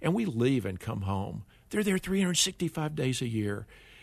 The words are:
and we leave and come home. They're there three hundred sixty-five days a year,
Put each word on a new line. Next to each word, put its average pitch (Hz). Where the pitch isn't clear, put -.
and 165
we 226
leave 123
and 95
come 113
home. 98
They're 208
there 190
three 190
hundred 180
sixty-five 160
days 131
a 127
year, 104